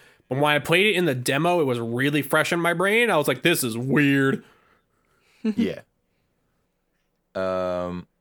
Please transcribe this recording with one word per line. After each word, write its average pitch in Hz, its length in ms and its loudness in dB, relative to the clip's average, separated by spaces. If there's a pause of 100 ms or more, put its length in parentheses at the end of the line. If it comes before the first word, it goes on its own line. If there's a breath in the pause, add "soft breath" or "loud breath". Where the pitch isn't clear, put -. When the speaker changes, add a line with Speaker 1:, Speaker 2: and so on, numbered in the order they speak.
(280 soft breath)
Speaker 1:
But 131 120 -4
when 147 120 2
I 147 80 2
played 175 280 2
it 202 100 2
in 180 80 2
the 147 100 2
demo, 147 460 0
it 147 40 0
was 123 140 0
really 127 420 0
fresh 147 300 0
in 175 80 0
my 170 140 0
brain. 208 380 2
I 175 60 2
was 147 100 2
like, 131 160 -2
"This 175 200 2
is 113 140 -4
weird." 139 680 2 (500 soft breath)
Speaker 2:
<laughs> - 500 -20
Yeah. 220 380 -2 (1500)
Um, 90 720 -4 (140)